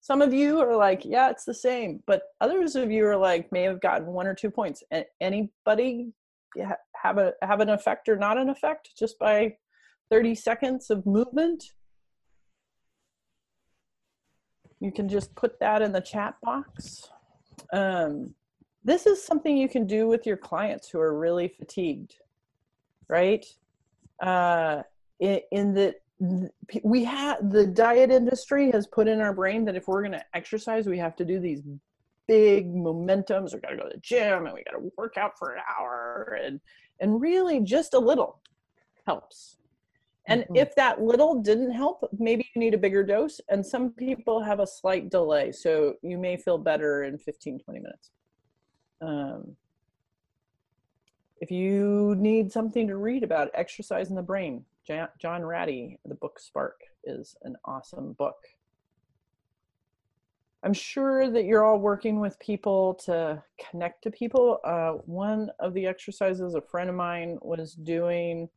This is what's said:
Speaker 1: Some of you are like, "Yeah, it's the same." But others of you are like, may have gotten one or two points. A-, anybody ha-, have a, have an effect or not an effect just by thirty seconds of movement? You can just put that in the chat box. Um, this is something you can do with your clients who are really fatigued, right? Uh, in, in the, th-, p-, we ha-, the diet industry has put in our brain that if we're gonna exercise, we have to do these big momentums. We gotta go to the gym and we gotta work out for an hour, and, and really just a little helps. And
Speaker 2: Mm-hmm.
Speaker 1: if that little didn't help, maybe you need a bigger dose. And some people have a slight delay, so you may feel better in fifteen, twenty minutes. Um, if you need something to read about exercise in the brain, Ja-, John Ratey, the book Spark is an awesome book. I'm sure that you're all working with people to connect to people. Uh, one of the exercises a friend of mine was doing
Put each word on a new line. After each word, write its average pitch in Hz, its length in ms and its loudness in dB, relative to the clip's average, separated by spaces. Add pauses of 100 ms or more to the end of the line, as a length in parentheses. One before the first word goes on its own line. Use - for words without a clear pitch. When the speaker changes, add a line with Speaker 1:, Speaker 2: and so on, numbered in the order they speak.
Speaker 1:
Some 277 220 4
of 269 100 6
you 285 280 4
are 240 140 4
like, 196 300 4
"Yeah, 254 240 4
it's - 160 -4
the 247 80 -6
same." 233 540 -4
But 196 160 2 (180)
others 320 360 0
of 240 140 0
you 220 160 4
are 208 100 4
like, 180 360 2
may 180 120 0
have 185 140 0
gotten 175 280 0
one 180 200 -4
or 196 80 -2
two 208 160 -4
points. 196 400 -6
A-, 160 140 -2 (160)
anybody 220 920 -2 (420)
ha-, - 220 -6 (180)
have 196 220 0
a, 190 240 2
have 202 180 0
an 208 80 2
effect 214 400 -2
or 220 80 4
not 202 220 0
an 262 100 0
effect 302 500 -4
just 226 200 -4
by 214 380 2 (540)
thirty 226 240 4
seconds 254 540 -2
of 196 160 0
movement? 247 580 2 (3250)
You 196 120 -6
can 202 180 -4
just 202 240 -4
put - 260 -2
that 214 220 2
in 202 100 0
the 185 80 0
chat 208 420 -6
box. - 680 -8 (640)
Um, 180 600 -2 (500)
this 330 220 2
is 392 160 4
something 302 360 2
you 269 100 2
can 233 180 0
do 220 220 2
with 233 180 2
your 202 120 -2
clients - 500 -6
who 170 120 -4
are 156 180 2
really 170 300 0
fatigued, - 680 -8 (960)
right? 185 340 2 (760)
Uh, 175 640 2 (360)
in, 196 200 2 (100)
in 202 240 2
the, 196 220 2 (240)
th-, 185 300 -2 (180)
p-, - 160 -6
we 233 200 4
ha-, 277 380 -4
the 202 240 6
diet 233 440 6
industry 262 600 4
has 208 160 2
put 220 220 2
in 220 120 2
our 208 120 0
brain 190 320 0
that 202 100 -2
if 180 140 -8
we're 190 140 0
gonna 190 300 -8
exercise, 220 540 -4
we 180 100 -2
have 170 200 -4
to 175 80 -4
do 185 160 -2
these 160 200 -6 (680)
big 202 440 6
momentums. 180 800 -2
We - 80 -10
gotta - 160 -8
go - 60 -8
to - 120 -8
the - 60 -16
gym 202 460 0
and - 80 -10
we - 80 -14
gotta - 340 -10
work 220 220 -8
out 196 200 -2
for 131 160 -8
an - 80 -10 (140)
hour, 120 680 -8
and, 139 180 -8 (400)
and 214 200 0
really 339 400 2
just 240 340 0
a 262 40 8
little 254 420 2 (680)
helps. - 500 -10 (720)
And 226 140 2
Speaker 2:
Mm-hmm. 175 140 0
Speaker 1:
if 277 180 4
that 262 260 4
little 247 400 4
didn't 226 320 2
help, 277 340 -2 (120)
maybe 226 360 0
you 233 60 -2
need 226 140 2
a 208 40 2
bigger 196 240 4
dose. 220 460 0
And 196 160 0
some 247 280 -4
people 240 500 -2
have 208 180 0
a 196 60 2
slight 190 440 -2
delay, 151 420 2
so 151 500 2
you 175 160 -6
may 180 180 -4
feel 170 220 0
better 151 460 0
in 139 120 -8
fifteen, 147 420 -12
twenty - 220 -14
minutes. - 300 -20 (880)
Um, 143 560 -8 (1800)
if 170 100 -12
you 202 680 0
need 214 340 2
something 220 360 -2
to 196 80 -6
read 226 260 -4
about 151 320 -2
exercise 185 560 -6
in 190 60 -6
the 180 60 -6
brain, 175 440 -6 (200)
Ja-, 156 200 -8 (120)
John 170 240 -8
Ratey, 160 600 -6
the 147 120 -12
book - 220 -12
Spark - 400 -8 (260)
is - 300 -14 (100)
an 127 200 -14
awesome - 540 -14
book. 143 180 -4 (2250)
I'm 196 120 0
sure 269 560 0
that 226 160 2
you're 214 180 6
all 220 140 6
working 208 420 0
with 202 180 -4
people 190 560 0 (120)
to 160 360 -2 (280)
connect 170 320 -8
to 226 80 -6
people. 240 520 2
Uh, 165 320 -2 (120)
one 208 440 -4 (100)
of 185 120 -4
the 185 140 -4
exercises 185 680 -4
a 151 60 -2
friend 180 300 -6
of 180 60 -6
mine 170 440 -6
was 160 340 -8
doing 170 840 -4